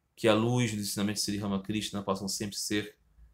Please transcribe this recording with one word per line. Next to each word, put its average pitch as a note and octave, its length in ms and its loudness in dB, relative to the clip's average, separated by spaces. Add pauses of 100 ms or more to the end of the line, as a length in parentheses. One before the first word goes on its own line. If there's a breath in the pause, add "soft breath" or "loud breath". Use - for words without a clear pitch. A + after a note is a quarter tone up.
(160)
que - 120 2
a G#2+ 60 8
luz A#2 380 4
dos G#2 100 -4
ensinamentos G2+ 420 -2
de G2+ 80 -2
Sri G2+ 60 -2
Ramakrishna G2+ 640 -4
possam G2 240 -2
sempre G2+ 300 -4
ser G#2 400 -2 (360)